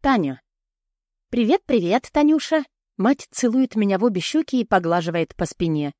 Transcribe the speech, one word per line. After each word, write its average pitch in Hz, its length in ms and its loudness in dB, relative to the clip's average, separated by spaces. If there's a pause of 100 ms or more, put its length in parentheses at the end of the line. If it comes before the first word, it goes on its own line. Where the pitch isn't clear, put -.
Таня. 175 400 -2 (880)
«Привет, 240 380 0
привет, 214 460 0
Танюша!» 302 500 2 (340)
Мать 240 360 0
целует 254 420 0
меня 202 240 0
в 196 60 -2
обе 196 160 0
щеки 277 400 -2
и 220 40 -2
поглаживает 170 720 -2
по - 100 -4
спине. 156 560 -4